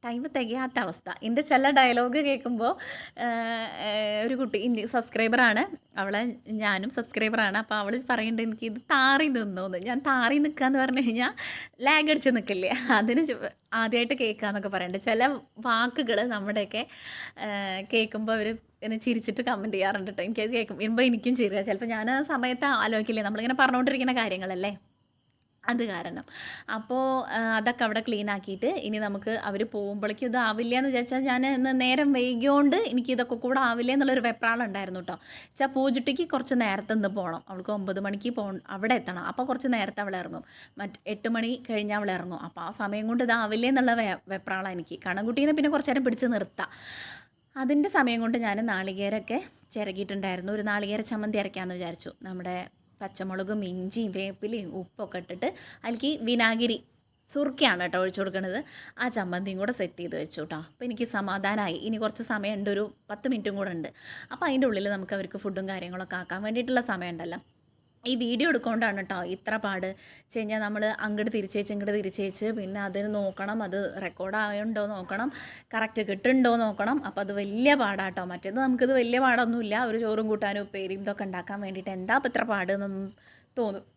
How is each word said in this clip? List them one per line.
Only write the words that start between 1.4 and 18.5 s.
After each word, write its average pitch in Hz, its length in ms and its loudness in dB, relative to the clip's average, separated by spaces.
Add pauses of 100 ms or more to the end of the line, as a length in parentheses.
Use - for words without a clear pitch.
ചില 269 300 8
ഡയലോഗ് 247 480 6
കേൾക്കുമ്പോൾ, 247 440 0 (540)
ഏഹ്, 233 420 -2 (200)
ഏഹ്, 214 400 0
ഒരു 262 140 0
കുട്ടി 220 260 0
ഇന്ത്യ 220 180 2 (100)
സബ്സ്ക്രൈബറാണ്, 233 680 4 (380)
അവളെ 196 220 0 (400)
ഞാനും 202 340 0
സബ്സ്ക്രൈബറാണ്. 220 680 0
അപ്പോൾ 214 200 -2
അവൾ 202 140 -2 (140)
പറയുന്നുണ്ട് 226 360 0
എനിക്കിത് 220 340 -6 (140)
താറി 277 420 6
നിന്നോന്ന്. 190 520 -2
ഞാൻ 269 200 0
താറി 262 380 4
നിൽക്കുക 294 220 2
എന്ന് 269 160 4
പറഞ്ഞു 262 220 2
കഴിഞ്ഞാൽ 240 260 0 (560)
ലാഗ് 302 260 6
അടിച്ച് 269 240 4
നിൽക്കില്ലേ, 185 340 -2 (260)
അതിന് 240 320 4
ചു-, 233 80 -2 (440)
ആദ്യമായിട്ട് 233 320 2 (100)
കേൾക്കുക 214 260 -2
എന്നൊക്കെ 202 260 -4
പറയുന്നുണ്ട്. 185 340 -2
ചില 233 200 4 (380)
വാക്കുകൾ 233 520 2 (140)
നമ്മുടെയൊക്കെ, 208 500 -2 (640)
ഏഹ്, 196 340 -4 (140)
കേൾക്കുമ്പോൾ 220 460 0
അവർ 208 100 0